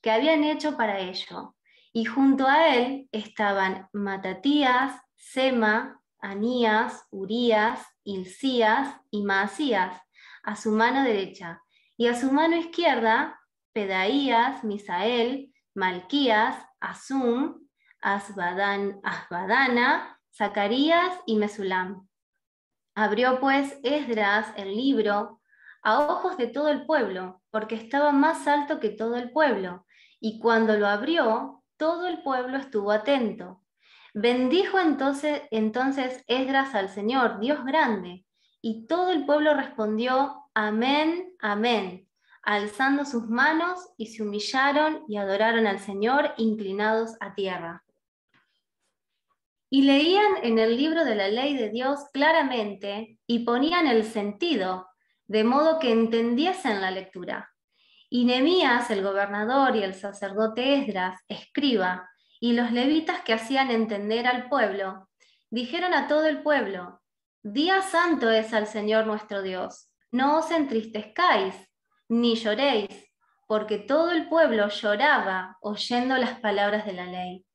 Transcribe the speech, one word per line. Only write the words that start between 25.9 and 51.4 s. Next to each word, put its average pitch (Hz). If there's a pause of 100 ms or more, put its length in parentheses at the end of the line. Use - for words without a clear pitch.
ojos 330
de 240
todo 294
el 285
pueblo, 190
porque 220
estaba 285
más 302
alto 294
que 214
todo 226
el 247
pueblo, 196 (340)
y 214
cuando 220
lo 208
abrió, 240 (140)
todo 339
el 339
pueblo 262
estuvo 208
atento. 214 (500)
Bendijo 254
entonces, 285
entonces 254
Esdras 269
al 196
Señor, 220
Dios 269
grande, 220 (360)
y 226
todo 359
el 285
pueblo 302
respondió, 254
"Amén, 277
amén", 208 (320)
alzando 233
sus 233
manos, 320 (180)
y 214
se -
humillaron 269
y 208
adoraron 214
al 196
Señor, 240
inclinados 220
a 196
tierra. 180 (1900)
Y 269
leían 349
en 226
el 226
libro 320
de 226
la 196
ley 269